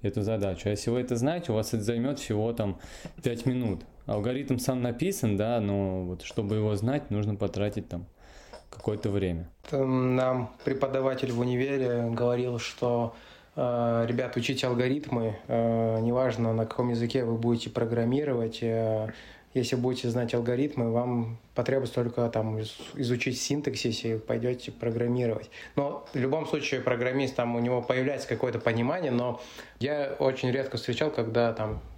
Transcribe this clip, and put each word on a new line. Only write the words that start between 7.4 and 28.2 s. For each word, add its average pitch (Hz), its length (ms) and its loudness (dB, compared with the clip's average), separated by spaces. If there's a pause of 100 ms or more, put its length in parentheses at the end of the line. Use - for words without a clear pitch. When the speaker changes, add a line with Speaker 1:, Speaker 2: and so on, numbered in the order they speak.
Speaker 1:
там 87 180 -6 (640)
какое-то 107 400 -2
время. 90 400 0 (180)
Speaker 2:
Там 131 480 2
нам 127 340 2 (140)
преподаватель 135 680 0
в 117 80 0
универе 123 720 2
говорил, 120 480 0
что, 120 560 0 (420)
э, 117 520 2
"Ребят, 123 280 0
учите 127 300 0
алгоритмы, 123 720 0 (120)
э, 113 520 4
неважно, 117 540 2
на 113 120 2
каком 123 240 0
языке 120 340 0
вы 113 120 0
будете 117 320 2
программировать, 117 960 0
э, 110 480 0 (440)
если 127 200 0
будете 127 340 0
знать 120 260 0
алгоритмы, 123 580 0
вам 120 460 0 (180)
потребуется 127 400 0
только 120 320 0
там 110 320 -2
из-, 110 180 -8 (160)
изучить 123 460 0
синтаксис 135 640 -2
и 113 120 0
пойдёте 117 540 -2
программировать". 120 800 0 (240)
Но - 400 -2
в - 20 0
любом 139 300 2
случае 147 340 0
программист, 127 540 2
там 117 220 2
у - 20 2
него 120 240 2
появляется 127 460 0